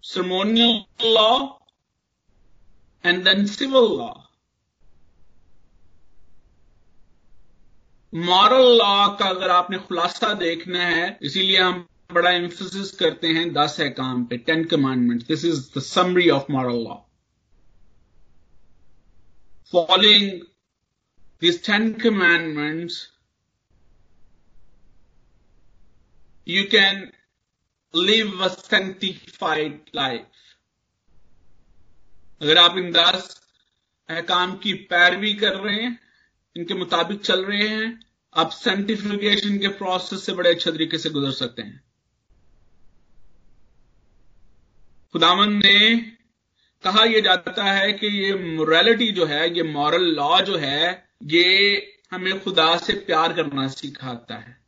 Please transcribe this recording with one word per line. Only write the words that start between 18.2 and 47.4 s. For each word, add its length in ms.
Following 540
these 260
ten 360
commandments, 880
you 260
can 260
live 360
a 180
sanctified 1200
life। 340
अगर 160
आप 200
इन 140
दस 480
अहकाम 480
की 160
पैरवी 640
कर 220
रहे 260
हैं, 180
इनके 180
मुताबिक 460
चल 240
रहे 240
हैं, 320
आप 140
सैंक्टिफिकेशन 1080
के 100
प्रोसेस 540
से 100
बड़े 180
अच्छे 220
तरीके 260
से 120
गुजर 200
सकते 320
हैं। 220
खुदावंद 520
ने 320
कहा 200
यह 160
जाता 440